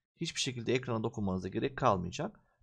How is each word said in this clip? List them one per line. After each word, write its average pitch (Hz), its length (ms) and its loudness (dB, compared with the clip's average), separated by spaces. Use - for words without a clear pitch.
Hiçbir 165 200 -4
şekilde 120 340 0
ekrana 123 280 0
dokunmanıza 95 460 0
gerek 120 280 -2
kalmayacak. 113 640 0